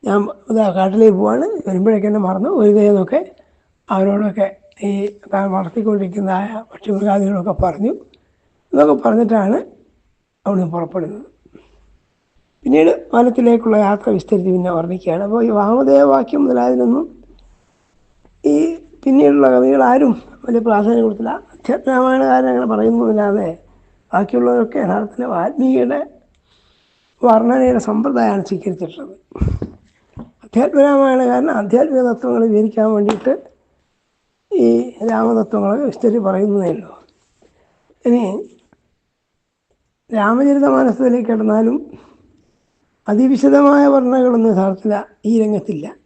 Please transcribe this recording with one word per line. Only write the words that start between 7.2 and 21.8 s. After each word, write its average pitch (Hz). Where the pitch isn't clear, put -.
പറഞ്ഞു. 214
എന്നൊക്കെ 294
പറഞ്ഞിട്ടാണ് 226
അവിടുന്ന് 185
പുറപ്പെടുന്നത്. 175
പിന്നീട് 160
വനത്തിലേക്കുള്ള 233
യാത്ര 208
വിസ്തരിച്ച് 190
പിന്നെ 180
വർണ്ണിക്കുകയാണ്. 175
അപ്പോൾ 220
ഈ 233
വാമദേവവാക്യം 269
മുതലായതിനൊന്നും 247
ഈ 320
പിന്നീടുള്ള 277
കവികൾ 262
ആരും 254
വലിയ 233
പ്രാധാന്യം 226
കൊടുത്തില്ല. 226
അധ്യാത്മരാമായണകാരൻ 262